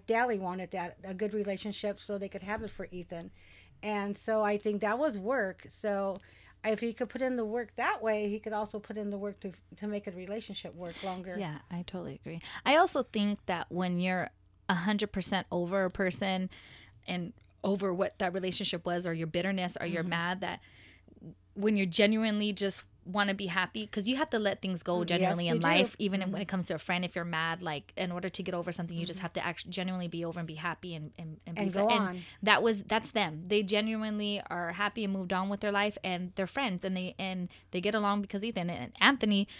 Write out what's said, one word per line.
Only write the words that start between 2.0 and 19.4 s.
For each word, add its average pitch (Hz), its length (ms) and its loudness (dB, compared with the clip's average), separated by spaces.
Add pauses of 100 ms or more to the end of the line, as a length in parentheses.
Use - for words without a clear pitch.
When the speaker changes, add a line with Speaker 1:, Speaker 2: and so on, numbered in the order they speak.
Speaker 1:
so 202 180 -6
they 196 100 -6
could 196 140 -10
have 208 200 -4
it 208 80 -8
for - 200 -10
Ethan. 180 400 -10 (520)
And 202 360 -2
so 220 240 2
I 208 160 2
think 208 240 -2
that 214 160 2
was 277 200 2
work. 196 520 -2
So 196 460 -2 (480)
if 214 160 2
he 233 120 -2
could 233 160 -4
put 247 140 -6
in 262 140 2
the 233 100 0
work 226 300 -4
that 269 260 0
way, 214 260 2
he 208 120 -2
could 214 120 -6
also 214 260 -4
put 208 200 -10
in 208 120 -4
the 202 60 -4
work 202 240 -6
to, 190 120 -8 (240)
to 208 100 -8
make 208 200 -6
a 202 40 -8
relationship 190 640 -8
work 170 300 -10
longer. 185 340 -6
Speaker 2:
Yeah, 160 200 -4 (120)
I 175 160 -4
totally 165 360 -8
agree. 165 180 -10 (260)
I 277 100 8
also 330 280 6
think 208 420 0
that 175 240 0
when 180 300 0
you're 185 280 0 (400)
a 196 60 4
hundred 202 380 2
percent 185 400 0
over 175 320 2
a 180 60 0
person 185 600 0 (560)
and 180 260 -4 (320)
over 196 300 2
what 190 240 0
that 180 160 2
relationship 185 500 0
was, 175 220 0
or 165 80 0
your 165 140 -2
bitterness, 180 520 0